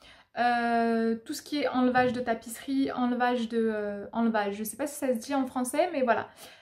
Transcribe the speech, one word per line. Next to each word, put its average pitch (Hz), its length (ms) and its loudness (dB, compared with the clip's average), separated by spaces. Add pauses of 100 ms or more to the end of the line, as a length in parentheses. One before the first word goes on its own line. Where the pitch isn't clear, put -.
(380)
Euh, 233 760 2 (120)
tout 302 80 -8
ce - 80 -10
qui 294 180 -4
est 277 80 2
enlevage 254 460 4
de 247 60 -4
tapisserie, 269 680 -2
enlevage 247 600 0
de, 226 200 2
euh, 208 420 -4
enlevage, 220 420 2
je 214 100 -6
sais - 140 -10
pas 285 80 -2
si 294 80 -6
ça 262 180 0
se 226 60 0
dit 277 160 -4
en 269 100 2
français, 262 480 0
mais 285 80 -2
voilà. 233 300 2 (320)